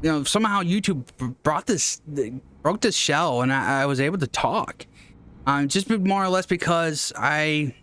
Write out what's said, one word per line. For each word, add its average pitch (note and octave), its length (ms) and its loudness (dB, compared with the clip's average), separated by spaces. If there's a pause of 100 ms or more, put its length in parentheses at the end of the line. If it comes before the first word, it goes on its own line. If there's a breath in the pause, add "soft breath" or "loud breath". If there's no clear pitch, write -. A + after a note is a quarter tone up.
you D#3 100 0
know, D3 120 0
somehow G3+ 380 2
YouTube F3+ 440 0 (120)
br-, C3 100 -6 (160)
brought D#3 240 0
this, - 340 -2 (120)
th-, B2 200 -4 (280)
broke F#3 200 -2
this G#3+ 140 2
shell, D3 460 0
and B2+ 120 2
I, C3+ 280 0
I C#3 40 2
was C#3 140 0
able D3+ 200 0
to D3 80 -2
talk. - 580 -2 (600 loud breath)
Um, C#3+ 220 2
just F#3+ 200 -2
be-, A3+ 100 2
more G3 260 2
or F#3 60 0
less F#3 160 2
because E3 720 0
I D3+ 680 0